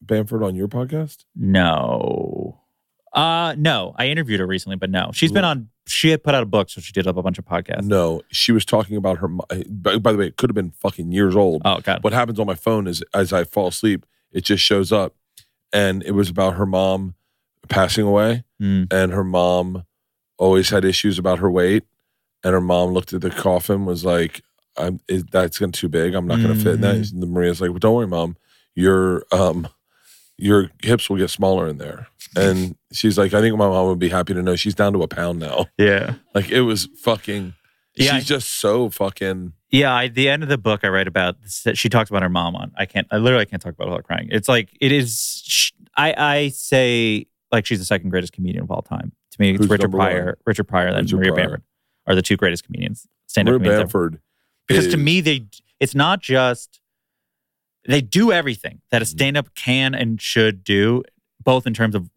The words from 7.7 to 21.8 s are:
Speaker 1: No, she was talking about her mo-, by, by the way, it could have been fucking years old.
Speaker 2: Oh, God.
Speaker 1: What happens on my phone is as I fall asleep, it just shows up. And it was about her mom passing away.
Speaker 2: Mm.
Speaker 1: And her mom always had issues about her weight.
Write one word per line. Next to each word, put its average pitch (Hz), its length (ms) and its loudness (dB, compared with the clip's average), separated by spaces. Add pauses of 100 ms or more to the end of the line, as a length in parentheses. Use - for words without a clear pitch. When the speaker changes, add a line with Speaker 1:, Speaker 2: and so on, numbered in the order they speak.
Speaker 1:
No, 90 380 0 (100)
she - 200 0
was 110 140 4
talking 107 300 0
about 95 220 0
her 87 100 -4
mo-, 87 180 -8 (240)
by, 98 280 -2
by 113 140 2
the 107 80 2
way, 95 80 0
it - 100 -14
could 131 120 2
have 107 60 -4
been 90 160 -2
fucking 87 400 -6
years 95 240 2
old. 87 300 2
Speaker 2:
Oh, 92 160 0
God. 95 220 -2
Speaker 1:
What 107 100 0
happens 117 260 -2
on 110 60 -2
my 95 100 -4
phone 110 320 0
is 85 160 -6 (100)
as 95 200 0
I 90 100 2
fall 92 240 -2
asleep, 95 380 -2 (260)
it 92 100 -4
just 98 220 0
shows 98 280 2
up. 101 240 0 (580)
And 98 300 0
it - 80 -4
was 98 180 2
about 92 260 0
her 98 100 -2
mom 95 500 0 (520)
passing 95 380 0
away. 107 380 2 (180)
Speaker 2:
Mm. 95 300 0
Speaker 1:
And 92 200 2
her 98 120 -2
mom 90 600 0 (520)
always 95 320 4
had 101 160 2
issues 95 340 0
about 92 200 0
her 92 120 2
weight. 90 320 2 (600)